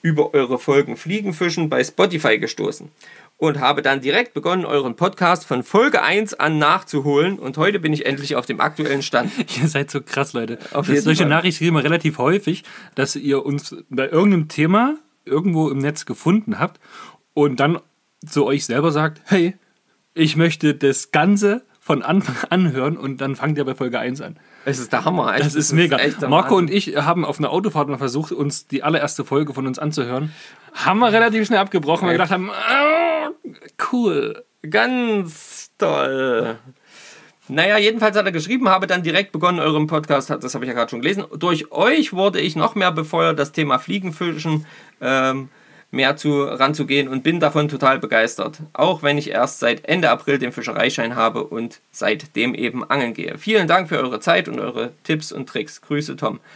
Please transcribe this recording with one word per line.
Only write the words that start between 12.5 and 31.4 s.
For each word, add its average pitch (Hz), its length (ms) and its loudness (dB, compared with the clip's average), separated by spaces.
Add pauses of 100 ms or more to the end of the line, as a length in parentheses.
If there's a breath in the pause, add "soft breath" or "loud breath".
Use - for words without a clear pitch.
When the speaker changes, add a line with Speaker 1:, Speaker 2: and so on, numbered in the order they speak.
Speaker 2:
dass 135 200 -2
ihr 139 300 -2
uns 143 300 -6 (140)
bei 131 180 -2
irgendeinem 170 400 4
Thema 208 480 2 (300)
irgendwo 156 440 0
im 135 100 -2
Netz 147 260 -4
gefunden 139 540 0
habt - 200 -4 (540 loud breath)
und 143 260 2
dann 151 200 2 (460)
zu 143 200 0
euch 139 200 0
selber 147 260 0
sagt, 156 340 -2
„Hey, 185 300 2 (580)
ich 156 220 2
möchte 156 400 2
das 139 360 0
Ganze 202 500 4 (180)
von 147 240 0
Anfang 160 320 0 (140)
an 175 240 4
hören“, 139 240 -2
und 135 240 -8
dann 135 160 -4
fangt 147 200 -2
ihr 143 60 0
bei 131 120 -2
Folge 123 240 -4
eins 127 220 -6
an. - 140 -14 (300 loud breath)
Speaker 1:
Es 135 120 -2
ist 123 140 -8
der 127 140 0
Hammer, 151 280 2
echt. 123 60 2
Speaker 2:
Das 143 80 2
ist 147 80 -2
Speaker 1:
Es 147 120 2
ist - 40 2
Speaker 2:
mega. 156 260 4
Speaker 1:
echt 170 240 0
der 139 80 -2
Speaker 2:
Marco 160 280 4
Speaker 1:
Wahnsinn. 175 100 2
Speaker 2:
und 165 80 -2
ich 196 220 0
haben 160 260 0
auf - 160 -4
einer 135 100 -2
Autofahrt 156 380 -2
mal 139 100 -6
versucht, 139 360 -4
uns 147 340 -4
die 135 160 -6
allererste 147 400 -2
Folge 143 300 -2
von 135 120 -6
uns 127 140 -6
anzuhören. 147 540 -4 (400 loud breath)
Haben 190 260 0
wir 233 140 4
relativ 220 340 4